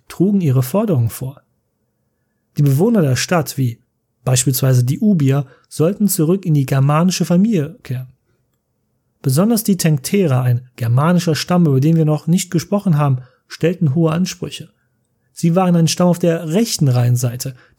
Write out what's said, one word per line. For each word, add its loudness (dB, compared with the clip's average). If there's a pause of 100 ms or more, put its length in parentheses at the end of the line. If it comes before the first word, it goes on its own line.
trugen 0
ihre 0
Forderungen -2
vor. -12 (1160)
Die 2
Bewohner 2
der 0
Stadt, -4
wie -4 (440)
beispielsweise 0
die -4
Ubier, 2 (200)
sollten 0
zurück 0
in 0
die 2
germanische 2
Familie 0
kehren. -10 (1120)
Besonders 0
die 0
Tencterer, 0
ein -2
germanischer 0
Stamm, 0
über 2
den 2
wir 2
noch -2
nicht 0
gesprochen 0
haben, 0 (280)
stellten -2
hohe 0
Ansprüche. -6 (640)
Sie -2
waren 2
ein 4
Stamm 0
auf 0
der -2
rechten 0
Rheinseite, -2 (240)